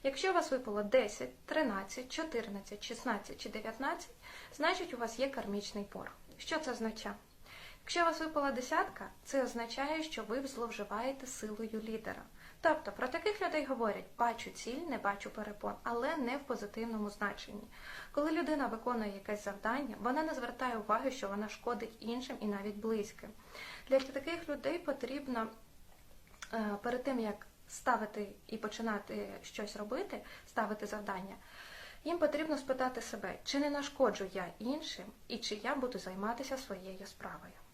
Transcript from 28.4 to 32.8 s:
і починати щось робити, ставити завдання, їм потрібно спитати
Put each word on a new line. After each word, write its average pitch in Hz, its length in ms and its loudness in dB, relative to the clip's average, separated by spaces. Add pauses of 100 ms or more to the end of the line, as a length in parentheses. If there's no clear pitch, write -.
і 220 100 -4
починати 214 720 -2 (140)
щось - 320 -6
робити, 226 460 -4 (260)
ставити 214 380 0
завдання, 196 500 -4 (680)
їм 339 140 2
потрібно 302 400 4
спитати 254 440 2